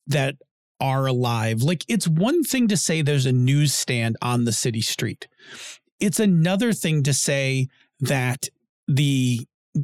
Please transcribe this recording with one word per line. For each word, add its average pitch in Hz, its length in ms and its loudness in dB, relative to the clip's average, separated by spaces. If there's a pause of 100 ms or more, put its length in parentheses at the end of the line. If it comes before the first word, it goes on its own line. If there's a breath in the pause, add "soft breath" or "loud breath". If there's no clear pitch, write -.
that 139 280 0 (440)
are 135 260 0
alive. 117 560 0
Like, 165 280 -2
it's 226 180 -2
one 226 360 2
thing 247 260 0
to 202 80 0
say 160 240 -2
there's 143 240 2
a 131 80 0
newsstand 127 880 2
on 120 240 0
the 113 80 0
city 110 280 -2
street. - 460 -6 (720 loud breath)
It's 208 220 0
another 190 500 4
thing 160 320 0
to 139 100 2
say 131 540 0 (320 soft breath)
that 127 480 -2 (400)
the, 131 580 0 (380)